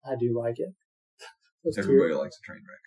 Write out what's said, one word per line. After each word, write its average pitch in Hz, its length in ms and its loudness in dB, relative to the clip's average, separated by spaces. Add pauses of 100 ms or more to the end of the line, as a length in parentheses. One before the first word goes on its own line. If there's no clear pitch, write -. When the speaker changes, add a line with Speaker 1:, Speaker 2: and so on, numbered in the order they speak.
Speaker 1:
I 135 160 -4
do 120 180 0
like 117 200 -4
it. 185 160 -8 (440)
<laughs> - 460 -20
Those 170 140 -2
Speaker 2:
Everybody 190 320 6
Speaker 1:
tears 156 80 0
Speaker 2:
likes - 240 -6
a - 40 -20
train - 220 -20
wreck. - 180 -20